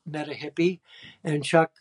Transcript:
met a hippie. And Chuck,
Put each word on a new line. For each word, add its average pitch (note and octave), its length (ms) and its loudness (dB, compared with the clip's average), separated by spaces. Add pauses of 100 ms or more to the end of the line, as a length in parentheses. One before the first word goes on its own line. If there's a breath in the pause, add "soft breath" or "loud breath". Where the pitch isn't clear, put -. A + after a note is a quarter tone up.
met D3+ 240 -8
a C#3+ 40 -8
hippie. E3 460 -2 (440 loud breath)
And D3 200 0
Chuck, D#3+ 360 4